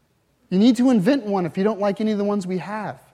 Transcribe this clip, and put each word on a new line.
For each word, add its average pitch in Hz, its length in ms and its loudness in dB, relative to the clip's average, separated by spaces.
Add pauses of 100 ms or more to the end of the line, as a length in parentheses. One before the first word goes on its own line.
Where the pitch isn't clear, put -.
(500)
You 180 80 0
need 220 200 6
to 247 120 2
invent 233 360 2
one 196 200 -2
if 156 120 -6
you 190 80 0
don't 208 160 -2
like 202 180 -2
any 214 140 -2
of 208 40 -2
the 202 60 -2
ones 202 240 -2
we 185 120 -4
have. 175 420 -10 (120)